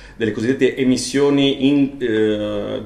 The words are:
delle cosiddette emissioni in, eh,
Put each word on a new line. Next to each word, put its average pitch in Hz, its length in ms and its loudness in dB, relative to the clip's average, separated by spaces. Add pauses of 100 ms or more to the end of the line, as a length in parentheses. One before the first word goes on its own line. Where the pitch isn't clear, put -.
(160)
delle 113 160 -2
cosiddette 123 460 0
emissioni 139 920 2
in, 139 300 2
eh, 107 880 -2